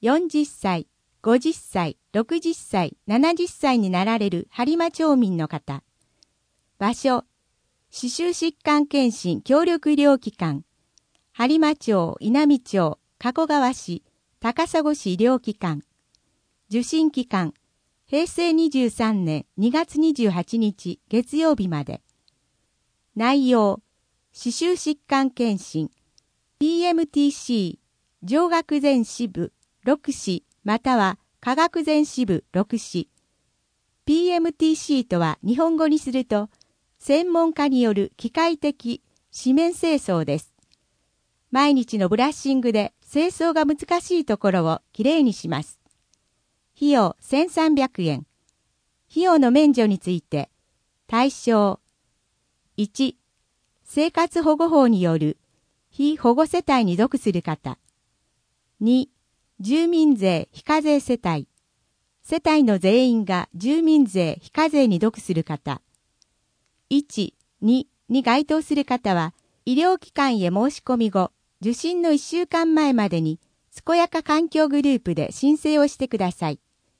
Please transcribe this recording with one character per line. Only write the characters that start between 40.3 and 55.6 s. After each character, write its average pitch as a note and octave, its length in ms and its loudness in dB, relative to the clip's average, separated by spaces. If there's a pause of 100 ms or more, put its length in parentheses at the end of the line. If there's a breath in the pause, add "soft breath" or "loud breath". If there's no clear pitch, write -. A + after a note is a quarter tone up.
す。 - 120 -18 (960)
毎 C#4+ 240 2
日 A#3 240 -2
の F#3 100 0
ブ G#3 80 0
ラ B3+ 120 2
ッ D4+ 40 -2
シ C4+ 200 -4
ン C4 80 0
グ A#3 120 0
で G#3 220 -2 (140)
清 D#4 180 0
掃 E4+ 260 -2
が D#4 120 0
難 D#4 360 -2
し - 120 -10
い E4 120 0
と G#3 140 -2
こ G3+ 120 0
ろ F3+ 140 0
を D#3+ 160 -2 (120)
き G#3+ 120 -4
れ D#4 160 2
い C#4 40 4
に A3+ 80 2
し - 160 -12
ま D3+ 140 -6
す。 - 160 -20 (960)
費 C#4+ 160 0
用 A3+ 300 2
千 D#4 280 0
三 D#4+ 260 0
百 C4 280 -2
円。 D3 240 -4 (840)
費 D#4 120 -2
用 F4+ 160 4
の B3+ 120 4
免 D4 220 6
除 A3+ 140 2
に G3 120 0
つ - 120 -8
い F3 100 -2
て、 - 300 -6 (560)
対 B3 240 0
象、 G#3 500 0 (960)
一、 G#3+ 400 -4 (680)
生 D#4 260 -2
活 E4+ 320 -2
保 D4+ 140 2
護 E4 120 2
法 C#4 200 4
に G#3 120 2
よ E3+ 180 2
る D3+ 200 -2 (520)